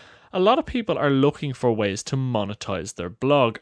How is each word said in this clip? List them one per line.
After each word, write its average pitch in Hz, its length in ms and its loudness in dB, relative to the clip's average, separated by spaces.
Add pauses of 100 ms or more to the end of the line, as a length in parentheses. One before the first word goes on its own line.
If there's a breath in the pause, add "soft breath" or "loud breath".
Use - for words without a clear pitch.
(320 loud breath)
a 190 80 -2
lot 226 180 4
of 294 80 -4
people 220 320 -4
are 147 120 2
looking 139 440 2
for 120 180 0
ways 104 320 -2
to - 120 -4
monetize 104 760 -4
their 87 140 -6
blog, 123 540 2